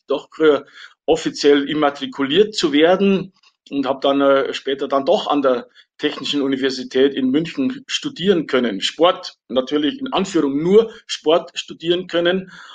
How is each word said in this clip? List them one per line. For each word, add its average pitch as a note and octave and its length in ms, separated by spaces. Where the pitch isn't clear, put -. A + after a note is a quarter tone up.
doch, - 220
äh, D3+ 220
offiziell C#3+ 640
immatrikuliert C#3+ 840
zu D#3 180
werden F#3 600
und C#3 160
hab C3+ 160
dann, C#3 180
äh, C#3 340
später C#3 320
dann C3+ 180
doch F#3 220
an D3 160
der B2+ 260
Technischen C#3 440
Universität C3 720
in C3 160
München C#3 560
studieren D3+ 600
können. A#2 340
Sport - 560
natürlich C3+ 500
in C3 140
Anführung D3+ 500
nur G#3+ 300
Sport F3 480
studieren F3 520
können, F3 460